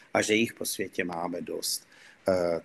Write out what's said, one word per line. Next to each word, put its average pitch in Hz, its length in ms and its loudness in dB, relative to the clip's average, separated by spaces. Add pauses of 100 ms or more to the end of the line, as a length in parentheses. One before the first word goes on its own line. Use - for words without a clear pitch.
(140)
A 104 80 4
že 107 120 4
jich 113 200 4
po - 120 -8
světě 95 380 -4
máme 87 380 -4
dost. - 460 -6 (400)
Eh, 87 380 4